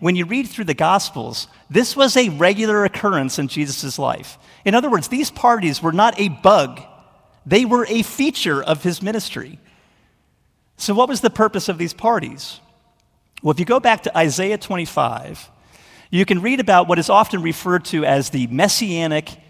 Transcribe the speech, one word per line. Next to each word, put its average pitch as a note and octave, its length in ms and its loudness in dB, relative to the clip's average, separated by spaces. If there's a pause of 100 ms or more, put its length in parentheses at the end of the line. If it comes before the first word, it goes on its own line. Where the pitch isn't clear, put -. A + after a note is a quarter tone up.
when F3+ 160 0
you F3 80 -2
read A#3+ 240 -4
through - 160 -10
the D#3+ 80 -4
Gospels, D#3 760 -2 (200)
this A3 260 0
was C4+ 220 2
a B3 140 4
regular G3+ 560 2
occurrence F3+ 520 -2
in C#3 100 -2
Jesus' C#3 500 -6
life. C3+ 400 -6 (260)
In G3 100 2
other B3+ 140 2
words, A#3+ 200 0
these C4 220 -4
parties G#3 520 0
were E3 100 0
not G#3+ 260 2
a G#3 100 0
bug. D3+ 520 2 (640)
They G#3 220 4
were A#3+ 240 2
a A3+ 120 0
feature F3 600 -2
of D#3 200 0
his F3+ 200 -2
ministry. F#3 560 -8 (1200)
So - 160 -4
what B3 160 4
was C4 100 -4
the A#3+ 80 2
purpose G#3+ 400 0
of F3+ 80 -2
these E3+ 160 -6
parties? D#3 680 -4 (840)
Well, D3+ 100 0
if C#3 80 -2
you F3+ 60 -2
go B3 140 2
back A3+ 240 2
to - 120 -4
Isaiah F3 400 0
twenty-five, D3+ 960 -6 (580)
you F#3 160 2
can F#3+ 160 0
read B3+ 200 -2
about F#3 280 4
what F3 100 2
is E3 120 -2
often G3+ 320 4
referred F3 440 -2
to D#3 160 -2
as C#3 280 0
the B2+ 160 -2
Messianic E3 920 -2 (140)